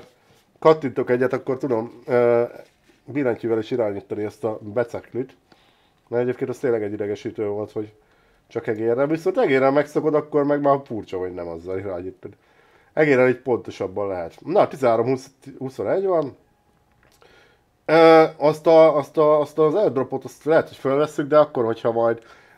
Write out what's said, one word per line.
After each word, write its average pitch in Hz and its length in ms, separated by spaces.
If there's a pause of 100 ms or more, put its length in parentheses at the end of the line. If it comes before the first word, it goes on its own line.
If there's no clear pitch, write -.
(580)
kattintok 143 520
egyet, 123 220
akkor 131 260
tudom, 117 480
ö, 120 360 (600)
billentyűvel 117 540
is 107 120
irányítani 104 540
ezt 104 200
a 110 160
beceklit. 117 760 (720)
Mert 120 140
egyébként 127 280
az 123 80
tényleg 117 240
egy 104 100
idegesítő 104 540
volt, 104 260
hogy 107 200 (560)
csak - 180
egérrel. 117 400
Viszont 160 320
egérrel 135 340
megszokod, 147 420
akkor 147 300
meg 147 160
már 139 240
furcsa, 95 340
hogy 90 160
nem 85 140
azzal 85 300
irányítod. 92 540 (600)
Egérrel 135 360
így 123 120
pontosabban 101 680
lehet. 87 260 (100)
Na, 160 240
tizenhárom 120 380
húsz, 131 240 (280)
huszonegy 131 460
van. 156 320 (1500)
Ö, 160 400 (120)
azt 156 300
a, 160 300
azt 139 220
a, 151 220
azt 143 180
az 156 160
airdropot, 131 500
azt - 200
lehet, 151 240
hogy - 80
fölvesszük, 147 520
de 151 100
akkor, 147 260
hogyha 113 280
majd, 117 300 (360)